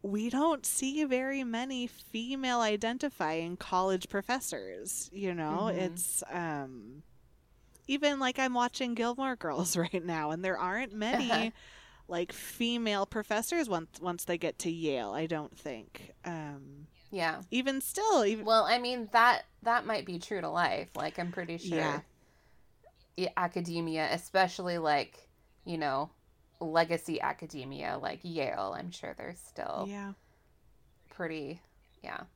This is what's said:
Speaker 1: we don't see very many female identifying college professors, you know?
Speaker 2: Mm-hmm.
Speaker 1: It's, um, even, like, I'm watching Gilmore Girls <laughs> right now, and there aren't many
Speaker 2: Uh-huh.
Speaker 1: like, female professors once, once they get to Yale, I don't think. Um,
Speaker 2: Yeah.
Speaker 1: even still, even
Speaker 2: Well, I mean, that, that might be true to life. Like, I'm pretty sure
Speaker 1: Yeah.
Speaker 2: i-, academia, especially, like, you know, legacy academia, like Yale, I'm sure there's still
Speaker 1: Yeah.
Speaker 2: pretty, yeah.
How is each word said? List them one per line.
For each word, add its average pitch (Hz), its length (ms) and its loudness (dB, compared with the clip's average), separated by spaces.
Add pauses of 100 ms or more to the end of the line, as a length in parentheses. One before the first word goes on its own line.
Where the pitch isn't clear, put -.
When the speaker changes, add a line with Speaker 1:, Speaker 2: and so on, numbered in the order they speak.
Speaker 1:
we 208 280 -2
don't 285 340 2
see 277 400 0
very 269 380 0
many 247 460 -2
female 247 720 -2
identifying 208 960 0
college 185 520 2
professors, 147 1040 -4
you 190 220 -2
know? 165 360 0
Speaker 2:
Mm-hmm. 180 100 0
Speaker 1:
It's, 175 500 -2
um, 139 720 -6 (840)
even, 285 320 2
like, 254 180 2
I'm 262 160 2
watching 240 400 2
Gilmore 240 400 0
Girls 165 420 0
<laughs> - 0 -
right 170 280 0
now, 160 260 0
and 165 140 -4
there 185 140 2
aren't 196 340 -2
many 233 400 0
Speaker 2:
Uh-huh. 226 180 2 (560)
Speaker 1:
like, 175 260 -4
female 226 760 0
professors 226 600 0
once, 165 320 -2
once 175 240 -2
they 175 140 0
get - 220 -2
to 175 100 -2
Yale, 139 420 0
I 156 140 -2
don't 156 320 -4
think. - 540 -12 (120)
Um, 147 640 -10 (240)
Speaker 2:
Yeah. 170 300 0 (100)
Speaker 1:
even 269 300 0
still, 381 440 4
even 214 200 2
Speaker 2:
Well, 220 200 8
I 220 140 4
mean, 247 340 -2
that, 240 340 8 (180)
that 233 200 4
might 214 220 -2
be 175 140 -4
true 190 200 -4
to 165 80 -2
life. 165 480 2
Like, 151 220 -4
I'm 175 140 -2
pretty 170 260 -6
sure 165 200 -2
Speaker 1:
Yeah. 151 220 0 (1160)
Speaker 2:
i-, 180 180 0
academia, 170 760 0
especially, 180 680 2
like, 151 500 0 (360)
you 170 140 -4
know, 143 320 0 (500)
legacy 165 600 2
academia, 143 840 -4
like - 200 -4
Yale, 139 540 -2
I'm 175 140 -8
sure - 260 -10
there's - 220 -10
still - 500 -6
Speaker 1:
Yeah. 202 240 -8 (960)
Speaker 2:
pretty, 160 540 -6 (400)
yeah. - 200 -8 (140)